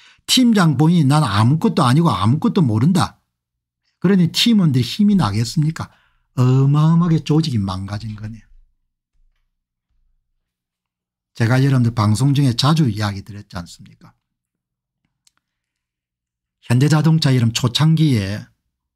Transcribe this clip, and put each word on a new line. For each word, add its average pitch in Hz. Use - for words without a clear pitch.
팀장 202
본인이 160
"난 147
아무것도 131
아니고 147
아무것도 135
모른다." 123
그러니 180
팀원들이 175
힘이 202
나겠습니까? 117
어마어마하게 151
조직이 151
망가진 98
거네요. 107
제가 123
여러분들 131
방송 107
중에 135
자주 147
이야기 101
드렸지 101
않습니까? -
현대자동차 147
이름 120
초창기에 123